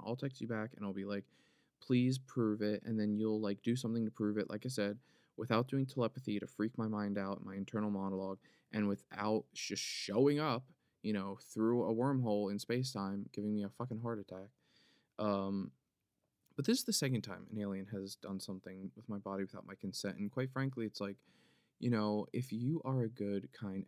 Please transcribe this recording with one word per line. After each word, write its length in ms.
I'll 120
text 240
you 60
back, 300
and 80
I'll 80
be 120
like, 200
"Please 380
prove 440
it," 220
and 140
then 200
you'll, 220
like, 220
do 120
something 300
to 60
prove 280
it, 100
like 160
I 40
said, 300
without 300
doing 200
telepathy 520
to 80
freak 320
my 80
mind 320
out, 260
my 120
internal 340
monologue, 480
and 160
without 640
just 300
showing 560
up, 320
you 100
know, 260
through 320
a 100
wormhole 560
in 100
space-time, 720
giving 220
me 100
a 40
fucking 320
heart 200
attack. 300
Um, 540
but 100
this 140
is 60
the 80
second 300
time 280
an 80
alien 280
has 280
done 240
something 560
with 140
my 100
body 240
without 240
my 80
consent, 440
and 120
quite 220
frankly, 340
it's 140
like, 160
you 100
know, 420
if 200
you 320
are 180
a 60
good, 440
kind, 360